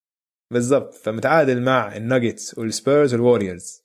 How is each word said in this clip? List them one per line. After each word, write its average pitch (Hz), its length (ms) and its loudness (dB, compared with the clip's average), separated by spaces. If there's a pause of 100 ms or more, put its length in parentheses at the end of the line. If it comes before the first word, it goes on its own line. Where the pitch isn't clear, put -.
(520)
بالضبط، 123 420 0
فمتعادل 127 680 0
مع 120 340 0
الناجتس 117 600 -4
والسبيرز 131 560 0
والواريورز، 110 720 0